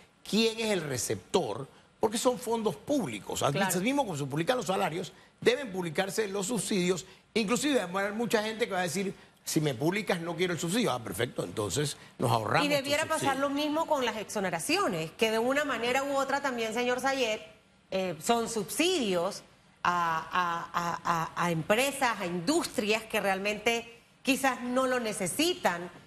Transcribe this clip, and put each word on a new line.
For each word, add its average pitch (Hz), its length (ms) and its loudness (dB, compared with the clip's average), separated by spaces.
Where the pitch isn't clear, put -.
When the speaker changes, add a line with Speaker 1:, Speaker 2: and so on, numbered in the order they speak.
Speaker 1:
quién 226 300 2
es 220 120 0
el 190 100 2
receptor, 123 880 -2
porque 220 180 2
son 247 220 2
fondos 220 340 0
públicos. 151 720 -2
Al 135 80 4
Speaker 2:
Claro. 185 280 0
Speaker 1:
mismo 269 240 2
como 185 140 -6
se 143 60 -2
publican 165 320 0
los 214 100 -4
salarios, 180 460 -2
deben 247 300 4
publicarse 185 560 -2
los 196 200 -4
subsidios. 185 600 0
Inclusive, 233 500 2
va 180 160 -2
a 196 40 0
haber 208 100 -4
mucha 220 280 2
gente 220 240 -2
que 190 60 -4
va 185 80 0
a - 20 2
decir, 185 320 -2
"Si - 160 0
me 147 140 2
publicas, 180 460 0
no 170 140 -6
quiero 180 200 0
el 147 40 -6
subsidio". 180 320 0
Ah, 123 140 0
perfecto, 104 400 -4
entonces 104 520 -2
nos 120 140 2
ahorramos 113 340 2
Speaker 2:
Y - 40 0
debiera 285 340 0
Speaker 1:
tu 311 60 -4
subsidio. 294 200 0
Speaker 2:
pasar 269 100 0
lo 277 100 0
mismo 302 360 0
con 294 180 2
las 220 120 -2
exoneraciones, 190 960 -2
que 220 180 2
de 220 80 2
una 269 260 2
manera 254 380 0
u 277 140 0
otra 269 260 2
también, 233 320 -2
señor 247 260 0
Sayed, 254 380 0
eh, 185 280 -2
son 233 280 2
subsidios 208 960 0
a, 170 340 2
a, 170 400 -2
a, 170 600 -2
a, - 20 -
a 175 60 2
empresas, 233 680 0
a 190 60 -4
industrias 214 760 0
que 214 160 -2
realmente 208 800 -2
quizás 254 400 2
no 254 240 0
lo 254 120 2
necesitan, 202 920 -2